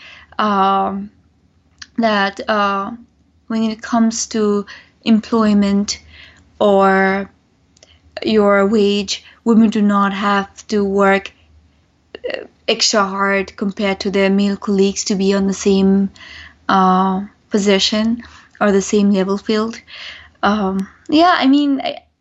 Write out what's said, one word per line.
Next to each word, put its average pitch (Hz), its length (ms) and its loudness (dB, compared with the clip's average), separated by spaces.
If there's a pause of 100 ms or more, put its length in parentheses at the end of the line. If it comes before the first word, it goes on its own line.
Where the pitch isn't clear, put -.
(380)
um, 196 720 -2 (880)
that, 214 400 0 (100)
uh, 202 440 -2 (560)
when 226 220 -2
it 220 120 -10
comes 226 460 -2
to 208 360 -2 (400)
employment 208 960 0 (580)
or 196 720 2 (920)
your 202 440 2
wage, 202 560 0 (220)
women 226 240 4
do 208 140 0
not 202 320 2
have 202 540 -4
to 208 140 -2
work, 196 480 0 (1000)
uh, - 120 -10 (220)
extra 220 380 0
hard 196 500 -2
compared 196 460 -4
to 202 100 -4
their 190 200 0
male 101 260 0
colleagues 196 480 0
to 214 120 -2
be 196 180 0
on 196 120 0
the 196 60 -2
same, 196 560 2 (580)
uh, 190 600 2 (240)
position 214 720 0 (360)
or 208 140 2
the 196 80 4
same 202 300 0
level 196 260 0
field. 220 420 -4 (640)
Um, 196 460 -2 (220)
yeah, 339 260 4
I 262 100 0
mean, 277 360 2
I, - 160 -8 (220)